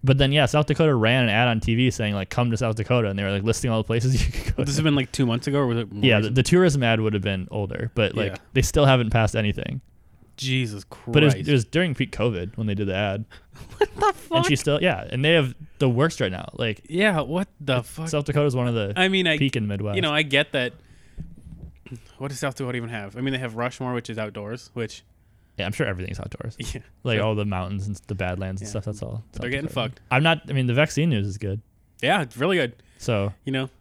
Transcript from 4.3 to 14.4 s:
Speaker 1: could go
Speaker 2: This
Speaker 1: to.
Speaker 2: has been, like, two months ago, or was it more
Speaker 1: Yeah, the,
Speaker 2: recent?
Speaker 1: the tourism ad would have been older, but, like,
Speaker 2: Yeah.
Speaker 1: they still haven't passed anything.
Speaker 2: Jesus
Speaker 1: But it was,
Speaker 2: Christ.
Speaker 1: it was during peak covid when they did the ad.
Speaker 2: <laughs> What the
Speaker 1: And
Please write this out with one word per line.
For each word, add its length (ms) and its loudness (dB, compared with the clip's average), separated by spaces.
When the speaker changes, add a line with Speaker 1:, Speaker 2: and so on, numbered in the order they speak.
Speaker 1:
could 260 -4
go 60 0
Speaker 2:
This 120 -2
Speaker 1:
to. 60 0
Speaker 2:
has 20 2
been, 120 4
like, 180 -2
two 120 2
months 220 0
ago, 120 0
or 80 2
was 100 0
it 160 -4
more 100 -4
Speaker 1:
Yeah, 120 8
the, 80 4
Speaker 2:
recent? 120 0
Speaker 1:
the 80 4
tourism 400 4
ad 160 4
would 140 0
have 100 0
been 280 -2
older, 440 -6
but, 200 0
like, 180 -2
Speaker 2:
Yeah. 40 -12
Speaker 1:
they 80 4
still 240 4
haven't 260 4
passed 240 2
anything. 440 -2
Speaker 2:
Jesus 480 -2
Speaker 1:
But 140 6
it 60 8
was, 80 6
Speaker 2:
Christ. 120 -6
Speaker 1:
it 60 2
was 120 6
during 280 0
peak 180 -2
covid 460 -2
when 100 -4
they 60 0
did 140 -2
the 80 -2
ad. 340 -2
Speaker 2:
<laughs> 480 -20
What 380 0
the 60 -2
Speaker 1:
And 100 2